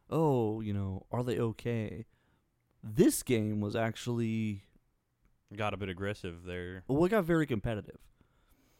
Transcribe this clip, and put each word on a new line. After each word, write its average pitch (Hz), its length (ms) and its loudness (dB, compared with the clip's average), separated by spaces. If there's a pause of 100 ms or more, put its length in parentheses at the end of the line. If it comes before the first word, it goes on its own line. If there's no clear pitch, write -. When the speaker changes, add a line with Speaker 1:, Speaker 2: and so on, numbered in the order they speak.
Speaker 1:
"Oh, 120 520 2
you 104 120 -2
know, 98 380 -4
are 120 120 -2
they 123 160 0
okay?" 113 640 -4 (800)
This 139 400 6
game 107 380 2
was 104 140 -2
actually 113 880 -2 (920)
Speaker 2:
Got 104 180 -2
a 98 40 -8
bit 95 120 -4
aggressive 92 560 -6
there. 90 420 -8
Speaker 1:
Well, 143 180 4
it 185 40 2
got 208 160 2
very 160 220 2
competitive. 110 500 -4 (840)